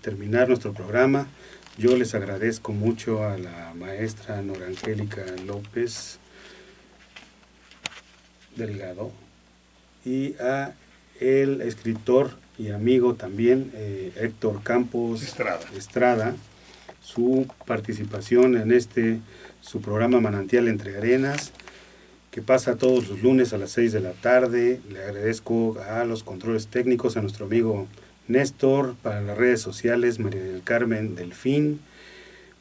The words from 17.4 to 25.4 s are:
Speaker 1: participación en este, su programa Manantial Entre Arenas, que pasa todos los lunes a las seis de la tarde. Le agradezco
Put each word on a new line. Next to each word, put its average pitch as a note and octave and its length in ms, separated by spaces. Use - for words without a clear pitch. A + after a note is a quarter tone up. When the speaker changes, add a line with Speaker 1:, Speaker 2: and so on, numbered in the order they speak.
Speaker 1:
participación A2 880
en A2 140
este, A#2 480
su - 180
programa A2+ 400
Manantial G#2+ 480
Entre G2+ 300
Arenas, C3 540
que - 100
pasa B2+ 360
todos B2+ 320
los G2+ 120
lunes B2 320
a G2+ 60
las F#2+ 120
seis A#2 200
de G#2+ 80
la F2+ 140
tarde. B2 680
Le F#2+ 120
agradezco A2 720